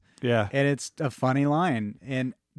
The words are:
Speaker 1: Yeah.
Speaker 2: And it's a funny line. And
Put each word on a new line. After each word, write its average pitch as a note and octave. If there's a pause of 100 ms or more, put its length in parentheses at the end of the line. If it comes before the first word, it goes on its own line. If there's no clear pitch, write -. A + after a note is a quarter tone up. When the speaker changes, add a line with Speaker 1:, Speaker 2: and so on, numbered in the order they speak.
(220)
Speaker 1:
Yeah. A#2
Speaker 2:
And C#3
it's C#3+
a D3
funny C3+
line. C#3+
And B2+ (260)